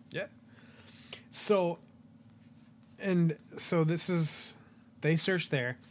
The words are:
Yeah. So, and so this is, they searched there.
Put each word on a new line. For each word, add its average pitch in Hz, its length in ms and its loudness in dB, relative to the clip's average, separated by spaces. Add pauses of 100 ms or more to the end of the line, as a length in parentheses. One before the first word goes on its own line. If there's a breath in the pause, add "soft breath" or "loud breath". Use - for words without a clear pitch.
(120)
Yeah. 190 140 -8 (1040 loud breath)
So, 180 460 2 (1200)
and 175 380 0 (200)
so 165 280 2
this 165 240 2
is, 165 460 0 (460 loud breath)
they 160 160 2
searched 175 340 -2
there. 123 280 -2 (120)